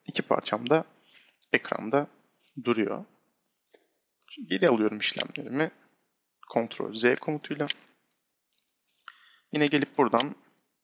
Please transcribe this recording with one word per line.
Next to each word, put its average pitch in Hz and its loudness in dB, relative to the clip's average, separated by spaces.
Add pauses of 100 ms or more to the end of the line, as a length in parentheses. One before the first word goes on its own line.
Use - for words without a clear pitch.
İki - -8
parçam - 0
da 160 4 (680)
ekranda 131 0 (560)
duruyor. 110 0 (1400)
Geri 185 4
alıyorum 107 2
işlemlerimi. 131 -4 (840)
Ctrl 113 -2
Z 123 2
komutuyla. 151 -6 (1800)
Yine 151 2
gelip 143 2
buradan 120 4 (480)